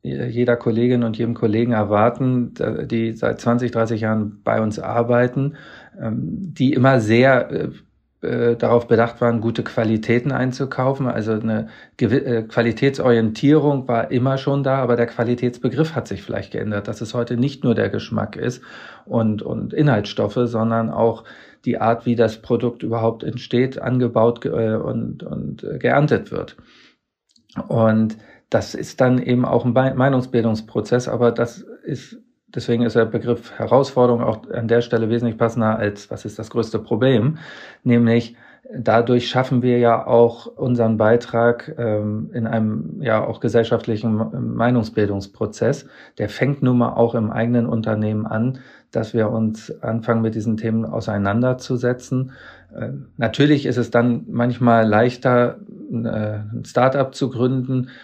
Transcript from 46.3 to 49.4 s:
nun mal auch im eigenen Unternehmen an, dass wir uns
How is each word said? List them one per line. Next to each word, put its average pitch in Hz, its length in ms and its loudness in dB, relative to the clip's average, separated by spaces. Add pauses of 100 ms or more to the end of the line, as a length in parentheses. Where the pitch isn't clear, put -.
nun 127 140 4
mal 120 160 2
auch 113 220 2
im 110 160 0
eigenen 117 340 0
Unternehmen 107 600 -2
an, 117 340 -2 (320)
dass 110 220 -4
wir 110 160 2
uns 110 540 -4